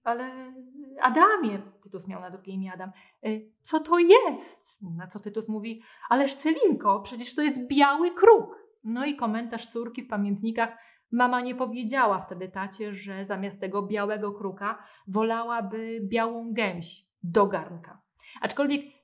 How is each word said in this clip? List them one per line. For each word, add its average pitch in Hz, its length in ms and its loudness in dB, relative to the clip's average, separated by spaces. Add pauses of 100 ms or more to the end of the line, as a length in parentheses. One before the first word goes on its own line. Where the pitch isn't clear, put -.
„Ale 254 480 -6 (500)
Adamie”, 277 600 4 (200)
Tytus 180 260 -14
miał 190 120 -8
na 180 100 -12
drugie 190 220 -16
imię 190 200 -8
Adam, 185 200 -12 (340)
y, 220 260 -6 (100)
„co 311 180 0
to 320 180 2
jest?” 349 840 4
Na 175 240 -10
co 202 140 -14
Tytus 214 280 -8
mówi: 220 340 -8 (260)
„Ależ 269 260 4
Celinko, 302 680 2
przecież 240 340 -12
to 302 80 -2
jest 277 240 -2
biały 285 440 4
kruk”. 392 460 8 (280)
No 240 200 -4
i 294 120 -2
komentarz 233 500 -4
córki 233 360 -8
w - 60 -14
pamiętnikach: 220 720 -2 (340)
„Mama 247 280 2
nie 247 140 -6
powiedziała 240 640 0
wtedy 185 300 -10
tacie, 196 460 -8
że 196 300 -10
zamiast 196 360 -6
tego 196 220 -4
białego 208 500 -2
kruka 196 500 -8 (240)
wolałaby 226 1000 -2
białą 233 440 -2
gęś 196 540 -4 (160)
do 190 240 4
garnka”. 165 600 -8 (340)
Aczkolwiek 285 400 0 (240)